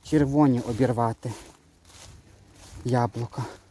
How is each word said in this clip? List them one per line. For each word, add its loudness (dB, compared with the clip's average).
червоні 4
обірвати -2
яблука. -2